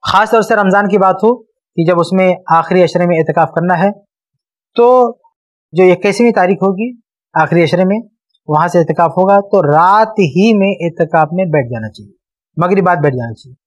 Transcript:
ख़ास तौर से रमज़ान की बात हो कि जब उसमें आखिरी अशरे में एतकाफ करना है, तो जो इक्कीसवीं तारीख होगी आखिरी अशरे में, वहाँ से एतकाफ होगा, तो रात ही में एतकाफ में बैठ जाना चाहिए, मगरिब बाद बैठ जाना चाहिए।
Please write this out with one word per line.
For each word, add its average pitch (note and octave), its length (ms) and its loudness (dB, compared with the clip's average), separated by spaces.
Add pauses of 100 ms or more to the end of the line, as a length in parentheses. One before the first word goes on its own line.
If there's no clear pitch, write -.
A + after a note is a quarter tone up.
ख़ास G#3+ 280 0
तौर A3+ 120 2
से A3 120 0
रमज़ान G3+ 320 0
की G3 120 0
बात F#3 240 0
हो A#3 100 2
कि - 520 -8
जब F3 140 0
उसमें F#3 360 0 (160)
आखिरी E3 320 2
अशरे F3 220 0
में F3 120 0
एतकाफ D#3+ 380 0
करना F3 200 0
है, F#3+ 160 0 (840)
तो A#3+ 120 4 (880)
जो F3+ 120 2
इक्कीसवीं G3 480 2
तारीख F#3 300 0
होगी G3 260 -4 (460)
आखिरी E3 280 0
अशरे F3 220 0
में, G3+ 140 -2 (480)
वहाँ D3+ 200 0
से F3 140 0
एतकाफ E3 360 0
होगा, G3 240 2
तो G3 220 2
रात F#3+ 560 2
ही F#3 360 2
में G3 140 0
एतकाफ E3 640 -2
में F#3 160 -4
बैठ D3+ 180 -2
जाना A2 220 -10
चाहिए, - 240 -20 (440)
मगरिब F3+ 280 0
बाद F3+ 140 0
बैठ D3 140 0
जाना A#2 200 -8
चाहिए। - 220 -20 (120)